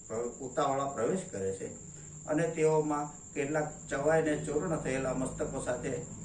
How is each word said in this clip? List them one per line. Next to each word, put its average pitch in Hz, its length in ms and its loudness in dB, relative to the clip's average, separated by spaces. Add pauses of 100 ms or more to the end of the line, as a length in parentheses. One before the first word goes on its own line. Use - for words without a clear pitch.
પ્ર-, 113 100 -4
ઉતાવળા 139 680 0
પ્રવેશ 160 340 2 (120)
કરે 95 220 -2
છે - 200 -8 (520)
અને 160 220 2
તેઓમાં 156 840 2
કેટલાક 151 560 -2
ચવાઈને 151 560 4
ચૂર્ણ 151 300 2
થયેલા 131 380 0
મસ્તકો 131 480 -2
સાથે 123 440 -2 (200)